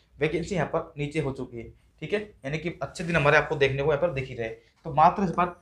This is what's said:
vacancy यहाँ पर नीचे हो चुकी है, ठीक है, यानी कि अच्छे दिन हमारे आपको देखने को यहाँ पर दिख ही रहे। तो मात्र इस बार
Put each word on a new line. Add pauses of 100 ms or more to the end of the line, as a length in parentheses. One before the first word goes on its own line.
(180)
vacancy
यहाँ
पर
नीचे
हो
चुकी
है, (340)
ठीक
है, (240)
यानी
कि
अच्छे
दिन
हमारे
आपको
देखने
को
यहाँ
पर
दिख
ही
रहे। (360)
तो
मात्र
इस
बार (160)